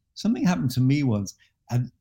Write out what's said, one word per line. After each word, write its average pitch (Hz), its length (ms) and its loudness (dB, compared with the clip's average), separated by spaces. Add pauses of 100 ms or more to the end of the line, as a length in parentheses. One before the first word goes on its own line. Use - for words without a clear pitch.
(160)
"Something 240 300 -2
happened 170 260 0
to 127 100 -2
me 143 220 2
once." 104 320 -2 (340)
And 123 320 -2